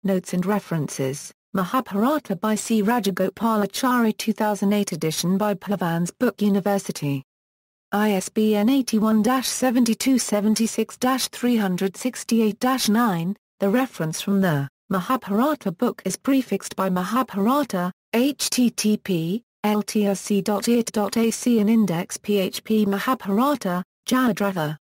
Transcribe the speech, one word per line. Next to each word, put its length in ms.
Notes 300
and 120
references, 840
Mahabharata 840
by 200
C 280
Rajagopalachari, 1300
two 160
thousand 400
eight 180
edition 460
by 160
Plavans 680
Book 220
University. 840
I 200
S 180
B 260
N 140
eighty-one 520
dash 260
seventy-two 720
seventy-six 800
dash 320
three 280
hundred 380
sixty-eight 640
dash 300
nine, 460
the 100
reference 500
from 220
the 260
Mahabharata 840
book 320
is 140
prefixed 580
by 140
Mahabharata, 1040
H 360
T 200
T 280
P, 460
L 180
T 260
R 80
C 260
dot 260
it 240
dot 240
A 160
C 280
and 100
index 480
P 220
H 240
P 220
Mahabharata, 1000
Jayadratha. 680